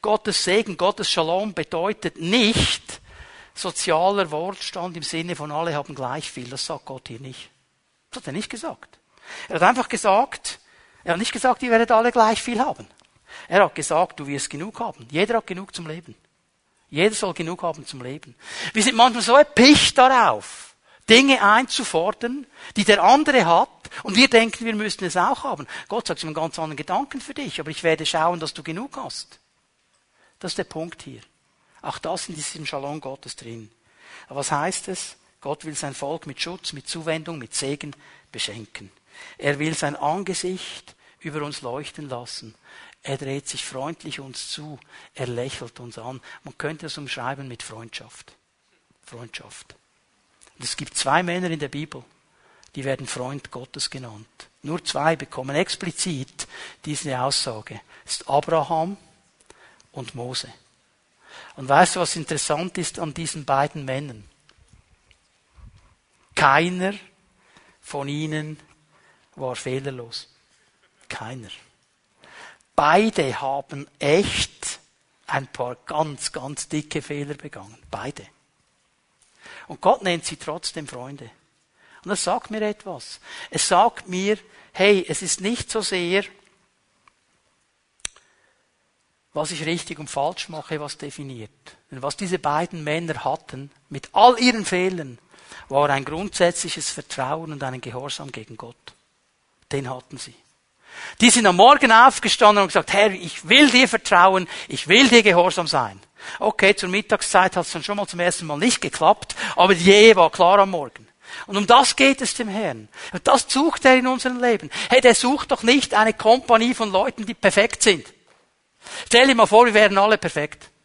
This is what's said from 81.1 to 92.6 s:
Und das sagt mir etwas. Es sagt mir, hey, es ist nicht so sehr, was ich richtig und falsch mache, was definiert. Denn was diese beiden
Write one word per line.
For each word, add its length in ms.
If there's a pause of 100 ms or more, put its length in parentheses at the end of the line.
Und 60
das 140
sagt 280
mir 100
etwas. 580 (300)
Es 180
sagt 400
mir, 300 (360)
hey, 340
es 140
ist 200
nicht 300
so 100
sehr, 420 (3000)
was 180
ich 140
richtig 340
und 100
falsch 400
mache, 300
was 180
definiert. 540 (400)
Denn 100
was 140
diese 240
beiden 440